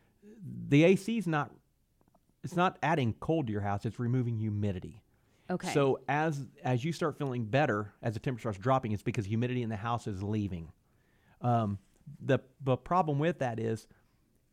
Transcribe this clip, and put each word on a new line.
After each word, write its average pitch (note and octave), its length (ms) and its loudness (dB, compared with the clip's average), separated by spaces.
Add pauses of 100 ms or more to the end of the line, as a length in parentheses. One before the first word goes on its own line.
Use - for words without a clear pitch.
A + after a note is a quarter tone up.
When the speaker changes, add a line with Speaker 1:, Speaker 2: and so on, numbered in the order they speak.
(680)
Speaker 1:
The C#3+ 160 8
A F#3+ 120 8
C A3+ 220 -2
is F3+ 80 -2
not, D3 240 0 (920)
it's - 100 -10
not F3+ 280 2
adding C#3 360 2
cold D#3+ 300 0
to G#2+ 40 -2
your G2+ 100 -2
house. G2+ 220 0
It's A2+ 140 -4
removing A#2+ 400 0
humidity. G#2 640 -2 (480)
Speaker 2:
Okay. F3+ 240 -4
Speaker 1:
So C#3 340 4
as, D3 380 0 (160)
as B2+ 220 0
you E3 80 0
start D3 260 -4
feeling B2 280 -4
better, G#2+ 540 2
as A2+ 140 -2
the A2 60 -8
temperature B2 220 -4
starts B2+ 160 -4
dropping, B2+ 340 2
it's G2+ 100 -2
because A2+ 240 -2
humidity B2 360 0
in A2+ 80 -4
the A2+ 60 -4
house A2+ 300 -4
is G2 160 -6
leaving. G2 480 -4 (720)
Um, A2+ 380 0 (460)
the, B2 140 2 (240)
the C3 140 0
problem D#3+ 420 0
with E3+ 220 -2
that A#2 180 -4
is A2+ 300 -4 (640)